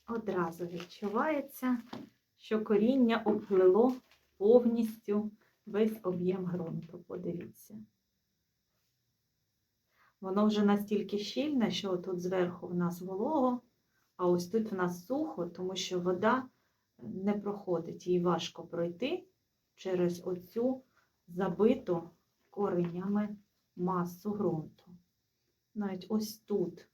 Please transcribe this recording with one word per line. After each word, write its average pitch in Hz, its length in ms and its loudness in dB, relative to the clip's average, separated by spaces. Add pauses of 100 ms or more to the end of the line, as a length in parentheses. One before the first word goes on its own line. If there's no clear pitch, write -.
одразу 175 580 -4
відчувається, 247 1160 -4 (540)
що 214 280 -2
коріння 226 640 4
оплило 202 680 6 (420)
повністю 220 960 4 (360)
весь 208 360 0
об'єм 180 440 -2
ґрунту. 165 520 -8
Подивіться. 175 840 -12 (2250)
Воно 196 260 2
вже 208 180 4
настільки 202 540 2
щільне, 247 520 0
що 185 260 -2
тут 175 240 -4
зверху 180 460 -2
в 180 80 -6
нас 175 260 0
волого, 247 600 0 (560)
а 180 100 0
ось 175 220 2
тут 220 240 0
в - 20 -6
нас 180 320 -2
сухо, 269 400 -4
тому 185 300 -6
що 180 240 -2
вода 214 480 0 (500)
не 190 340 -2
проходить, 180 760 -4
їй 180 140 2
важко 170 460 0
пройти 175 600 -4 (480)
через 175 520 -2
оцю 233 560 -4 (460)
забиту 175 840 0 (400)
коренями 196 840 -2 (400)
масу 180 560 -2
ґрунту. 165 520 -4 (880)
Навіть 190 340 -6
ось 214 300 -4
тут - 560 -4